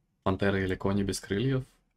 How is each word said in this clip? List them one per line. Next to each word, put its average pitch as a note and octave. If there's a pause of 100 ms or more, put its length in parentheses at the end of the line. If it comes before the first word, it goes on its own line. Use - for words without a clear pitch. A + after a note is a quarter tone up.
(240)
Пантера G2
или F#2
кони G2
без G2
крыльев? B2+ (340)